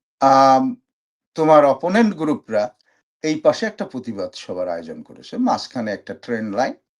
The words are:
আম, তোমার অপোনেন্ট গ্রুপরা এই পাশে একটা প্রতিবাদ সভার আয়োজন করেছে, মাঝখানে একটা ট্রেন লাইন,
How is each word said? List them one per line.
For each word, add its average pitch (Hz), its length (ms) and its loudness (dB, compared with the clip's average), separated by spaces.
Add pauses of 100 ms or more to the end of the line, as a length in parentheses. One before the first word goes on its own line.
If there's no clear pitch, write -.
(200)
আম, 135 560 4 (600)
তোমার 156 300 6
অপোনেন্ট 185 500 0
গ্রুপরা 120 600 -4 (480)
এই 156 160 -2
পাশে 156 260 2
একটা 208 200 -6
প্রতিবাদ 101 480 -10
সভার 90 360 -8
আয়োজন 80 340 -10
করেছে, - 340 -18
মাঝখানে 131 540 -4
একটা 98 220 -12
ট্রেন 110 400 -8
লাইন, 139 200 -4 (260)